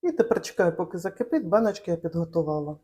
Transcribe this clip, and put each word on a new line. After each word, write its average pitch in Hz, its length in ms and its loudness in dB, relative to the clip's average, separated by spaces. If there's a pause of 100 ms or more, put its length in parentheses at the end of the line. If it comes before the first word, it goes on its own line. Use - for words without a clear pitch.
І 349 100 0
тепер 226 300 2
чекаю, 170 340 2
поки 175 220 -4
закипить, 233 480 -2
баночки 202 440 2
я 170 60 0
підготувала. 165 880 -2